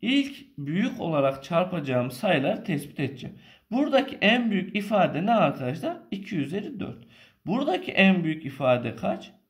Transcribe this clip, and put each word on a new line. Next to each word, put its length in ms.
ilk 560
büyük 440
olarak 420
çarpacağım 680
sayıları 520
tespit 360
edeceğim. 360
Buradaki 440
en 360
büyük 240
ifade 500
ne 80
arkadaşlar? 640
İki 260
üzeri 420
dört. 240
Buradaki 460
en 320
büyük 220
ifade 500
kaç? 360